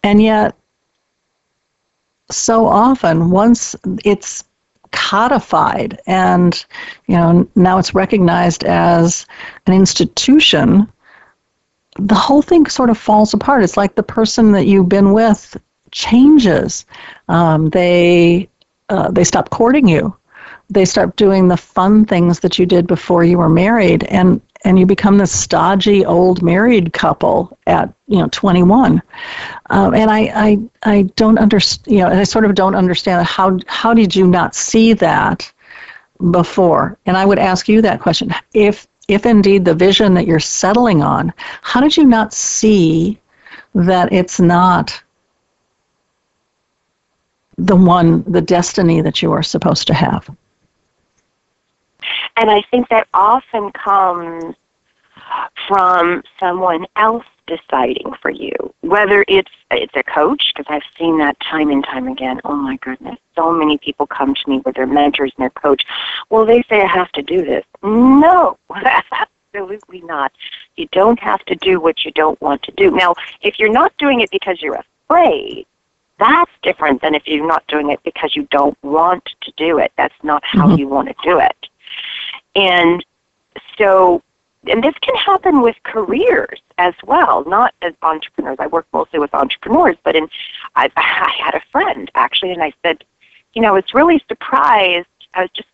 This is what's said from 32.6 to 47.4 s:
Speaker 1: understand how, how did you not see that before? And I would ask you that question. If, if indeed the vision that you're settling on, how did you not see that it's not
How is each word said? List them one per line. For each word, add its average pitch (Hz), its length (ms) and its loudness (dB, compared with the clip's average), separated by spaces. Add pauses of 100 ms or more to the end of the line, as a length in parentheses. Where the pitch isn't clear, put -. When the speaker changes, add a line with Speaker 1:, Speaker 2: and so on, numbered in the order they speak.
Speaker 1:
understand 180 520 0
how, 190 300 0 (100)
how - 260 -2
did 214 220 2
you 190 100 4
not 180 300 2
see 226 380 2
that 160 580 -2 (800)
before? 170 720 0
And 185 120 0
I 190 80 0
would 196 140 2
ask 185 280 -2
you 220 140 4
that 202 180 0
question. - 340 -4 (200)
If, 208 340 0 (220)
if 208 160 0
indeed 196 400 4
the 165 100 2
vision 190 380 2
that 175 120 2
you're 160 140 2
settling 202 600 0
on, 160 320 -2 (300)
how - 180 -2
did 294 160 2
you 311 80 4
not 220 280 2
see 185 840 0 (560)
that 180 380 2
it's 180 260 -2
not 175 600 2 (2500)